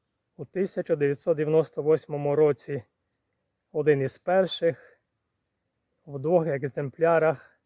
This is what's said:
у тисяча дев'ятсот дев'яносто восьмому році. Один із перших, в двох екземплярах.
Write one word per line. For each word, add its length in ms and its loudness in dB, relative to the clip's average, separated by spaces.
у 80 -14
тисяча 520 -4
дев'ятсот 400 -2
дев'яносто 460 0
восьмому 540 0
році. 460 0
Один 280 2
із 180 -4
перших, 840 -2
в 120 -12
двох 280 0
екземплярах. 1200 -2